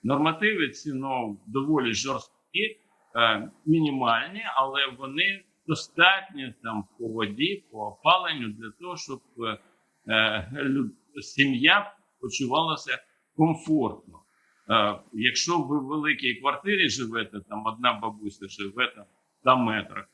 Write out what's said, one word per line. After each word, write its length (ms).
Нормативи 680
ці, 220
ну, 540
доволі 480
жорсткі, 840
е, 340
мінімальні, 760
але 300
вони 460
достатні 960
там 220
по 100
воді, 600
по 160
опаленню 640
для 220
того, 260
щоб, 240
е, 200
е, 440
лю-, 380
сім'я 760
почувалася 800
комфортно. 840
Е, 300
якщо 460
ви 200
в 80
великій 480
квартирі 540
живете, 520
там 260
одна 260
бабуся 560
живе 480
там 80
в 360
ста 160
метрах 580